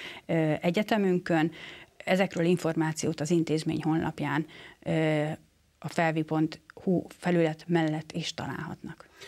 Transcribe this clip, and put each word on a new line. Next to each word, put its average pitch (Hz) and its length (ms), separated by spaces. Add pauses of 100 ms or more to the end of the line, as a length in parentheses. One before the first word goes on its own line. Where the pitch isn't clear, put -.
(260)
ö, 160 340
egyetemünkön. 180 880 (460)
Ezekről 185 480
információt 160 760
az 151 100
intézmény 160 520
honlapján, 156 640 (360)
ö, 156 400 (560)
a 160 100
felvi 160 340
pont 156 380 (220)
hu 180 200 (160)
felület 165 500
mellett 160 440
is 165 220
találhatnak. - 760 (200)